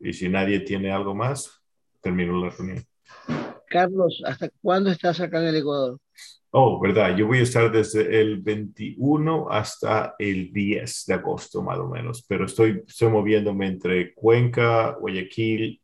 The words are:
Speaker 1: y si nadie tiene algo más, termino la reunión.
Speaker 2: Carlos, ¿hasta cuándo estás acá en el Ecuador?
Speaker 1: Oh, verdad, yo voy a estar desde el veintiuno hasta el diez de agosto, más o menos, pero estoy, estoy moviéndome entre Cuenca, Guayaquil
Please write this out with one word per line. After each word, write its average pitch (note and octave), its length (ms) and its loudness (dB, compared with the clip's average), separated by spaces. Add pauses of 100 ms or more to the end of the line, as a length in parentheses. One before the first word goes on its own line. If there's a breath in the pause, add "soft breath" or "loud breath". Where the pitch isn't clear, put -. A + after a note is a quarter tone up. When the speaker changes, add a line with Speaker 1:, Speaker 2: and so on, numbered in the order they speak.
Speaker 1:
y F#2+ 120 -6
si F#2 160 -6
nadie G2 320 0
tiene F#2+ 300 -4
algo G2 240 -4
más, B2+ 480 -6 (380)
termino F2+ 380 -2
la F2+ 120 -4
reunión. F#2 340 -10 (840 loud breath)
Speaker 2:
Carlos, F3+ 580 0
¿hasta C#3+ 220 -6 (140)
cuándo F#3+ 280 2
estás F3 300 -2
acá E3 200 -2
en E3 80 0
el D#3 80 0
Ecuador? C#3 420 -2 (580 loud breath)
Speaker 1:
Oh, G#2+ 240 6
verdad, F#2+ 360 4
yo G#2+ 100 4
voy B2+ 140 4
a - 20 6
estar A#2 300 4
desde G#2+ 480 2
el G#2+ 200 2
veintiuno A2 1120 -2
hasta G#2+ 680 -2
el F#2+ 320 -2
diez G#2 540 -2
de F#2+ 80 0
agosto, F#2 480 -6
más F2+ 180 -4
o F2+ 80 -6
menos, E2 400 -8
pero F#2 180 0
estoy, A2 400 2
estoy - 220 0
moviéndome G#2 580 2
entre F2+ 480 -2
Cuenca, A#2 880 2
Guayaquil G#2+ 840 -4